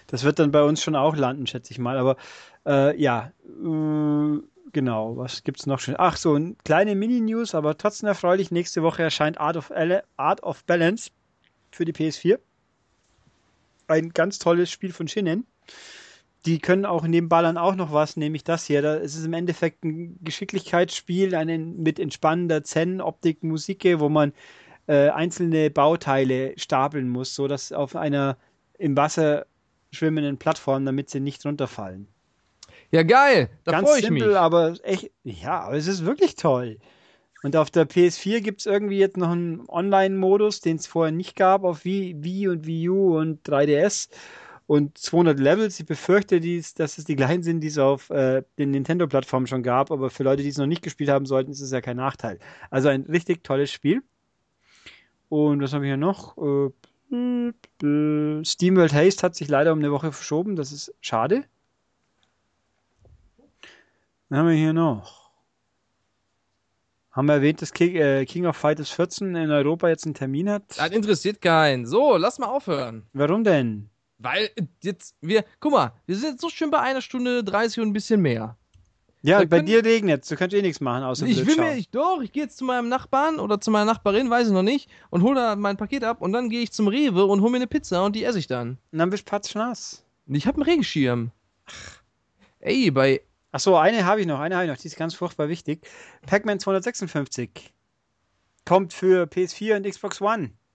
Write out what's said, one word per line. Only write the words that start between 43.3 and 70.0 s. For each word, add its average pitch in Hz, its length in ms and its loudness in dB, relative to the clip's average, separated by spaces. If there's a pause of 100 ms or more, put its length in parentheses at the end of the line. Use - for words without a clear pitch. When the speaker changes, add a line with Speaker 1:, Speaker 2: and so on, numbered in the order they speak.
Speaker 1:
drei 143 220 2
D 147 100 4
S. 180 340 0 (560)
Und 147 320 2
zweihundert 165 420 2
Levels, 185 400 2
ich 160 60 -12
befürchte, 180 560 2
die's, 170 320 -6
dass 151 240 -4
es 156 80 -16
die 156 100 -2
gleichen 139 260 2
sind, 165 200 -2
die 156 60 -4
es 151 100 -6
auf, 139 320 2
äh, 131 340 0 (140)
den 139 140 0
Nintendo-Plattformen 139 760 0
schon 127 160 -4
gab, 127 280 0
aber 131 180 -2
für 135 140 -6
Leute, 139 200 2
die 143 60 -4
es 139 80 -8
noch 139 80 -2
nicht 165 160 -2
gespielt 147 280 -4
haben 139 160 2
sollten, 135 260 -2
ist 139 100 -14
es 135 100 -12
ja 127 80 -4
kein 123 160 -8
Nachteil. 123 440 -6 (300)
Also 135 200 2
ein 135 140 0
richtig 170 420 -4
tolles 139 260 -2
Spiel. 208 320 -2 (1300)
Und 147 320 2
was 135 100 -4
haben 143 120 -2
wir 139 60 -2
hier 135 80 -2
noch? 185 400 -4
Äh, 240 1160 -4 (920)
SteamWorld 175 500 4
Haste 180 300 4
hat 175 120 -2
sich 147 120 -10
leider 147 240 4
um 156 80 0
eine 143 140 0
Woche 147 180 -4
verschoben, 175 460 -4
das 143 160 -8
ist - 260 -16
schade. 147 460 -2 (2750)
Was 139 120 0
haben 165 100 4
wir 160 60 6
hier 156 180 2
noch? 151 580 -2 (1800)
Haben 139 160 0
wir 147 60 6
erwähnt, 147 260 2
dass 160 100 -10
Ki-, 175 260 0
äh, 135 280 2
King 175 200 -4
of 160 120 -2
Fighters 151 340 -2
vierzehn 180 420 -4
in 160 160 -2
Europa 151 380 2
jetzt 160 180 0